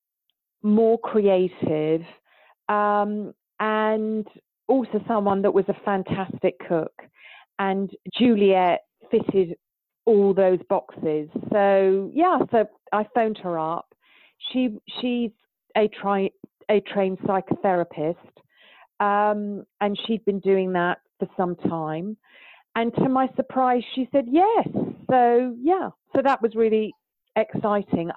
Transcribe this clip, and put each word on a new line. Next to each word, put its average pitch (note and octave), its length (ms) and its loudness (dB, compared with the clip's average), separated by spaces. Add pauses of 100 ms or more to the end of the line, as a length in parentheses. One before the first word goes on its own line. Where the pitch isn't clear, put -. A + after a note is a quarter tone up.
(640)
more A3+ 360 4
creative, F3+ 1040 0 (680)
um, G#3 640 0 (280)
and G#3+ 640 -2 (420)
also A#3 400 0
someone G3+ 340 0
that G3+ 100 2
was F#3+ 160 2
a G3 160 -4
fantastic F#3+ 720 -4 (120)
cook. D#3+ 260 -2 (640)
And G3 320 -4 (260)
Juliet G3 640 4 (300)
fitted F#3+ 460 0 (500)
all G3+ 280 4
those F#3 240 4 (100)
boxes. D#3 600 -4 (240)
So, G3 640 2
yeah, E4 240 2 (120)
so G#3+ 160 2 (260)
I G#3 220 -2
phoned A3 240 -2
her F3 200 -6
up. D#3+ 280 -6 (640)
She, B3 240 -2 (240)
she's A#3+ 300 -4 (460)
a G#3+ 120 2
tri-, G3 420 -2 (400)
a G#3 100 2
trained F#3+ 400 -4
psychotherapist, F3+ 960 -2 (840)
um, G#3 640 -2 (160)
and G3+ 260 -2
she'd A3+ 180 -4
been G3 160 -2
doing F#3+ 340 0
that F3 240 0 (200)
for F#3 180 -6
some F3+ 200 -2
time. E3 600 -6 (580)
And A#3 200 -2
to - 140 2
my C4 280 2
surprise, B3+ 460 0 (120)
she C4 180 -4
said C#4 180 2
yes. F#4+ 380 4 (420)
So, B3 500 4
yeah, D4 300 0 (260)
so C4+ 60 4
that C4 180 2
was G#3 140 -2
really A3 400 2 (420)
exciting. G#3 800 -2